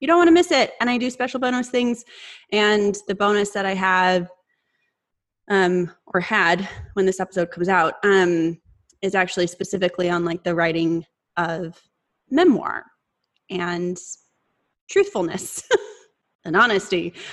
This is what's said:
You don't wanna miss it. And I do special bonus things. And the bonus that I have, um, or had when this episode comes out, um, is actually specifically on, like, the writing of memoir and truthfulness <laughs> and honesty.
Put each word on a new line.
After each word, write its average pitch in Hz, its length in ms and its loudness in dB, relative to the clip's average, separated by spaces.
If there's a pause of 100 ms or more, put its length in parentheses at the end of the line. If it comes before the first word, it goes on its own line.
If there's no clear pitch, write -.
You 269 80 -4
don't 339 100 4
wanna 339 140 6
miss 349 180 6
it. 269 300 2
And 240 100 -2
I 247 80 -2
do 247 120 -2
special 247 300 -6
bonus 247 280 -2
things. 240 360 -2 (460)
And 208 460 2 (100)
the 196 80 -4
bonus 202 360 0
that 196 160 -4
I 190 80 -2
have, 185 560 2 (1200)
um, 180 400 2 (160)
or 180 140 -2
had 185 480 0 (260)
when 190 120 0
this 190 140 0
episode 180 300 -4
comes 175 180 -4
out, 175 260 2 (100)
um, 175 540 2 (440)
is 196 120 -4
actually 180 320 0
specifically 180 640 -4
on, 175 140 -2
like, 170 180 -4
the 175 140 -2
writing 165 480 0 (320)
of 170 440 -6 (500)
memoir 294 540 2 (640)
and 175 460 -4 (920)
truthfulness - 720 -2 (420)
<laughs> - 400 -20
and 165 120 -4
honesty. 190 580 0 (180)